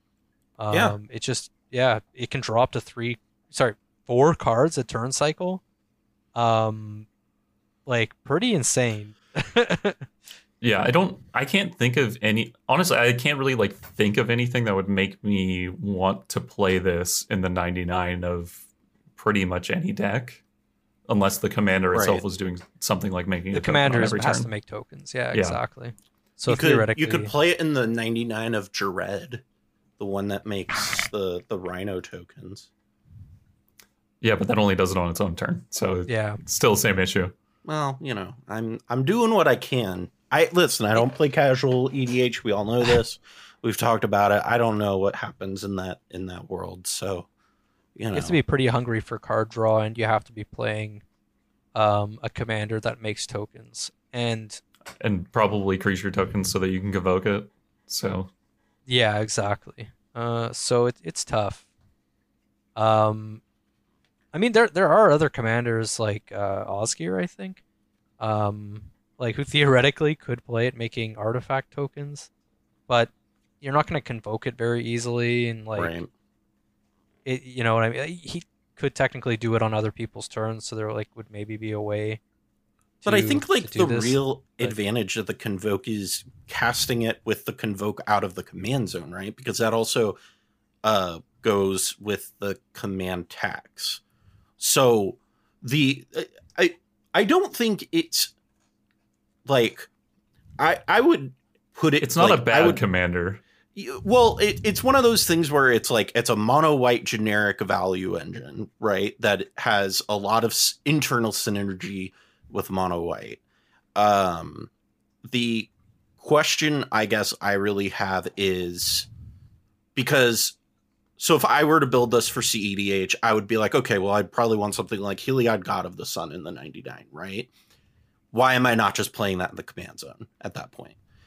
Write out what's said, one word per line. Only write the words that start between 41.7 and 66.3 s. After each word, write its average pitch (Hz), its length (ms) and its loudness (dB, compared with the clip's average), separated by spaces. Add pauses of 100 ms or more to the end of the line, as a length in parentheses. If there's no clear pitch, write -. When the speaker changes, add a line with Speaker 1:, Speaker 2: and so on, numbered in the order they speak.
Speaker 2:
E 135 140 -2
D 123 160 2
H. 123 200 -2
We 107 100 0
all 101 120 0
know 120 180 2
this. 120 360 2 (220)
Speaker 1:
<laughs> - 220 -20
Speaker 2:
We've 113 140 -2
talked 117 260 2
about 101 300 4
it. 101 140 4
I 120 100 2
don't 113 220 2
know 101 180 0
what 98 180 0
happens 98 480 -10
in 98 140 -6
that, 92 240 -8 (100)
in 90 160 -10
that 90 220 -14
world, 92 380 -10
so, 92 400 -6 (680)
you 110 120 -8
know. 104 60 -2
Speaker 1:
You - 20 -2
have 87 100 -2
to 180 80 -6
be 156 80 4
pretty 131 280 0
hungry 120 320 -2
for - 180 -10
card 110 320 -2
draw, 110 300 2
and 110 180 -4
you 110 80 -2
have 110 180 0
to - 80 -20
be 107 100 -12
playing, 107 600 -8 (720)
um, 107 480 2
a 117 80 -6
commander 110 500 -4
that 113 220 -6
makes 107 240 -8
tokens. 117 640 -12 (180)
And 113 480 -4 (440)
Speaker 3:
And 98 300 -2
probably 101 440 2
creature 95 340 -2
tokens 95 400 -2
so - 100 -2
that 95 100 2
you 92 100 -2
can 101 120 -4
convoke 92 340 0
it. 104 240 -2 (360)
So 95 440 -6 (560)
Speaker 1:
Yeah, 117 320 2
exactly. 104 720 -6 (240)
Uh, 117 400 -4
so 120 320 2
it, 123 180 -2
it's - 220 -8
tough. 104 400 -4 (1080)
Um, 107 680 2 (880)
I 156 60 -6
mean, 226 140 0
there, 220 160 6
there 165 200 2
are 190 220 8
other 151 180 4
commanders 113 720 -2
like, 104 320 -4